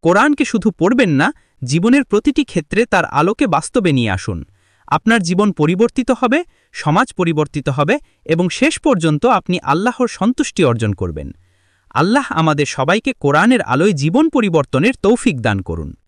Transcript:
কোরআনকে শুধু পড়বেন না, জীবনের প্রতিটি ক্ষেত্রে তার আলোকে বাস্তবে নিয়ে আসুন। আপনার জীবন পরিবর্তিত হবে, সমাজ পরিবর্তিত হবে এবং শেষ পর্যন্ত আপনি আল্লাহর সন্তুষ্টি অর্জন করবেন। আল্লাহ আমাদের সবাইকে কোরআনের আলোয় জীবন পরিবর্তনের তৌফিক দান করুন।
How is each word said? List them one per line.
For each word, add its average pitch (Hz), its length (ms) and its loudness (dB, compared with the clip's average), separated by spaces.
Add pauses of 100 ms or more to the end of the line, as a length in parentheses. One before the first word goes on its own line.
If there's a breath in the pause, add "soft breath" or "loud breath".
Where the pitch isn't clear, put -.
কোরআনকে 240 420 2
শুধু 220 320 0
পড়বেন 214 340 2
না, 147 160 2 (340)
জীবনের 180 420 2
প্রতিটি 254 400 0
ক্ষেত্রে 175 420 -4
তার 185 260 0
আলোকে 180 360 0
বাস্তবে 175 460 0
নিয়ে 120 180 0
আসুন। 90 280 -6 (480 soft breath)
আপনার 226 340 2
জীবন 180 300 0
পরিবর্তিত 185 600 0
হবে, 262 280 0 (360)
সমাজ 180 380 0
পরিবর্তিত 151 560 -2
হবে 147 260 0 (300)
এবং 165 240 0
শেষ 285 300 0
পর্যন্ত 165 460 0
আপনি 202 380 0
আল্লাহর 220 440 -2
সন্তুষ্টি 220 560 -2
অর্জন 117 300 2
করবেন। 76 360 -8 (680)
আল্লাহ 214 340 0
আমাদের 151 380 0
সবাইকে 175 460 -2
কোরআনের 165 480 2
আলোয় 170 320 0
জীবন 165 360 2
পরিবর্তনের 202 720 0
তৌফিক 214 400 2
দান 107 200 0
করুন। 82 280 -10 (180)